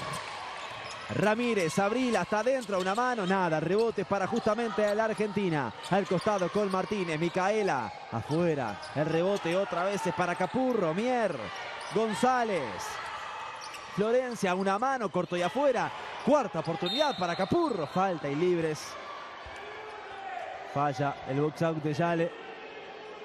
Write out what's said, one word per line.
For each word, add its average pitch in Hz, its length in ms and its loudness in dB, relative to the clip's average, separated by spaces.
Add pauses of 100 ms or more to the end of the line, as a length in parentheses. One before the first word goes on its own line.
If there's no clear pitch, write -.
(1160)
Ramírez, 208 640 2
Abril 226 360 2
hasta 208 260 0
adentro, 226 380 0
una 185 160 0
mano, 240 300 0
nada. 180 340 2
Rebote 202 460 2
para 190 220 0
justamente 214 680 2
la 220 120 2
Argentina. 190 680 0 (160)
Al 190 160 4
costado 180 460 2
con 208 200 2
Martínez, 185 480 0
Micaela 175 720 2 (220)
afuera. 135 680 0 (160)
El 147 120 2
rebote 170 500 2
otra 185 280 0
vez 196 220 0
es 175 80 0
para 175 200 0
Capurro, 208 580 2
Mier, 220 420 2 (600)
González. 220 680 2 (1300)
Florencia, 226 600 2
una 196 240 2
mano, 233 320 0
corto 180 260 0
y 175 60 2
afuera. 214 500 2 (320)
Cuarta 240 360 4
oportunidad 180 580 0
para 170 180 0
Capurro. 196 500 2
Falta 180 440 0
y 139 40 0
libres. 160 480 2 (1900)
Falla 143 440 -2 (120)
el 135 140 0
box 151 180 0
out 165 220 0
de 151 100 0
Yale. 170 400 2 (920)